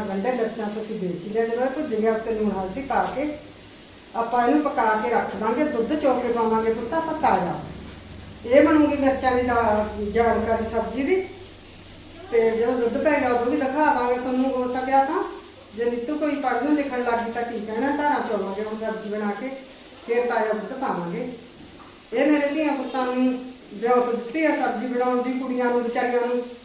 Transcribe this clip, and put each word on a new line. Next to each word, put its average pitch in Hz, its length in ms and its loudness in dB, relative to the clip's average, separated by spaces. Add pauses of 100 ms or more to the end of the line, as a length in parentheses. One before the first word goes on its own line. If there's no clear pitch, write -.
ਗੰਢੇ। 196 240 0
ਮਿਰਚਾਂ 226 340 -2
ਤੁਸੀਂ 208 340 -6
ਦੇਖ 175 240 -4
ਹੀ 208 60 -8
ਲਿਆ, 226 160 0
ਜਦੋਂ 233 180 0
ਇਹ 262 60 0
ਭੁੱਜ 262 240 -4
ਗਿਆ, 214 180 2
ਉੱਤੇ 220 220 -2
ਲੂਣ 214 160 0
ਹਲਦੀ 190 320 -6
ਪਾ 208 220 0 (120)
ਕੇ 294 120 -2 (880)
ਆਪਾਂ 233 300 2
ਇਹਨੂੰ 294 160 4
ਪਕਾ 226 400 2
ਕੇ 240 80 -2
ਰੱਖ 202 260 0
ਦਾਂਗੇ। 226 280 2
ਦੁੱਧ 254 300 0
ਚੋ 277 200 2
ਕੇ 240 180 0
ਪਾਵਾਂਗੇ 226 420 2
ਪੁੱਤ 247 200 -4
ਆਪਾਂ 320 200 0
ਤਾਜ਼ਾ। 185 440 2 (840)
ਇਹ 262 180 8
ਬਣੂਗੀ 294 340 6
ਮਿਰਚਾਂ 262 360 2
ਦੀ 247 100 2
ਦਾਲ, 226 420 2 (280)
ਜਾਣਕਾਰੀ 226 520 2
ਸਬਜ਼ੀ 226 380 -2
ਦੀ। 359 140 2 (1120)
ਤੇ 226 200 4
ਜਦੋਂ 233 220 2
ਦੁੱਧ 233 320 2
ਪੈ 294 160 4
ਗਿਆ, 254 80 2
ਉਦੋਂ 247 220 2
ਵੀ 294 60 2
ਦਿਖਾ 269 280 2 (100)
ਦਾਂਗੇ 247 200 2
ਤੁਹਾਨੂੰ, 254 360 0
ਹੋ 247 240 -2
ਸਕਿਆ 262 300 4
ਤਾਂ। 349 180 0 (540)
ਜੇ 233 80 -2
ਨੀਤੂ 240 340 -2
ਕੋਈ 294 180 0
ਪੜ੍ਹਨ 269 380 0
ਲਿਖਣ 262 280 0
ਲੱਗ 233 160 2
ਗਈ 226 140 -4
ਤਾਂ 240 100 -4
ਕੀ 233 180 -6
ਕਹਿਣਾ, 233 360 -2
ਧਾਰਾਂ 294 320 2
ਚੋਵਾਂਗੇ 196 340 -2
ਹੁਣ 214 160 -6
ਸਬਜ਼ੀ 208 320 -6
ਬਣਾ 208 200 -2 (100)
ਕੇ। 262 100 -6 (600)
ਫੇਰ 240 160 2
ਤਾਜ਼ਾ 220 260 0
ਦੁੱਧ 208 200 -4
ਪਾਵਾਂਗੇ। 185 560 -4 (840)
ਇਹ 269 140 4
ਮੇਰੇ 285 220 4
ਧੀਆਂ 294 240 0
ਪੁੱਤਾਂ 254 340 -2
ਨੂੰ 254 320 2 (360)
ਜਿਉਂ 240 320 2
ਦਿੱਤੀ 240 380 -2
ਆ 294 120 4
ਸਬਜ਼ੀ 247 300 -2
ਬਣਾਉਣ 247 360 0
ਦੀ, 262 100 -2
ਕੁੜੀਆਂ 247 320 -2
ਨੂੰ 240 180 2
ਵਿਚਾਰੀਆਂ 247 440 0
ਨੂੰ। 247 160 0 (220)